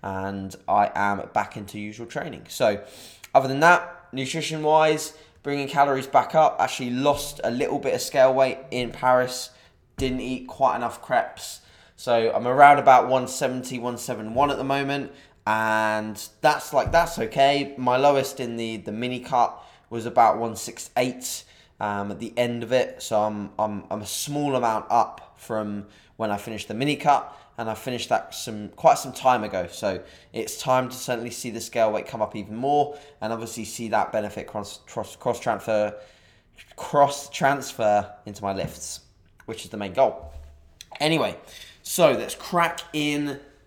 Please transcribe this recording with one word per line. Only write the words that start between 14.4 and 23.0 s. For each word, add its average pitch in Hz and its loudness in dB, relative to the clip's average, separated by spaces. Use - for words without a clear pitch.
at 135 -2
the 131 -4
moment, 139 -2
and 107 0
that's, 151 2
like, 135 2
that's 165 2
okay. 139 2
My 127 2
lowest 135 2
in 117 -6
the, 113 -4
the 104 -10
mini 123 -6
cut - 0
was 113 -6
about 113 6
one 113 -4
six - -12
eight, - -4
um, 101 -4
at 95 -10
the 113 -10
end 120 -2
of 113 -4
it, - 0